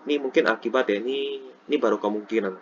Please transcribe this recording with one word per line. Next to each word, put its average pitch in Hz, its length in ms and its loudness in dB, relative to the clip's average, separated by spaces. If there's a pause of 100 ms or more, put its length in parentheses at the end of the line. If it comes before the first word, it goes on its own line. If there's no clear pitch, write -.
ini 147 160 0
mungkin 135 240 2
akibat 113 480 0
ya, 101 80 0
ini, 139 400 -6
ini 135 400 -6
baru 107 240 4
kemungkinan. 104 580 -2